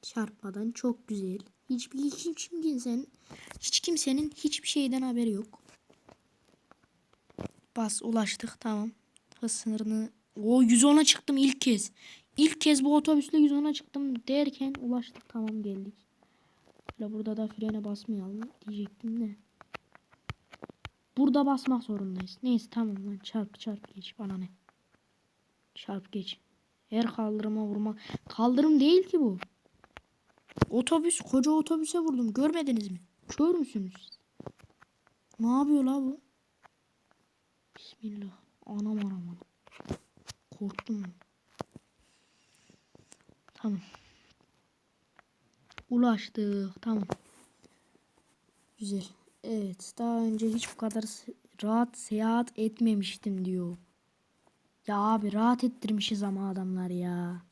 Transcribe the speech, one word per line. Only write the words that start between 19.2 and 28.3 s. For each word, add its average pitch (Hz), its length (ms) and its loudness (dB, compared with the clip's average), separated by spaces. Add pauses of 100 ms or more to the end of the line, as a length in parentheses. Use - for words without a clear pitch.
de. 208 160 -6 (1800)
Burada 277 300 4
basmak 262 380 2
zorundayız. 190 580 -8
Neyse 247 280 2
tamam 202 360 -4
lan, 202 120 -8
çarp 208 420 -8
çarp 208 340 -10
geç, - 240 -16
bana 196 200 -8
ne. 185 100 -8 (1300)
Çarp 196 380 -10
geç. - 260 -8 (500)
Her 226 180 2
kaldırıma 214 600 -2
vurma. 208 300 -2 (320)
Kaldırım 254 520 6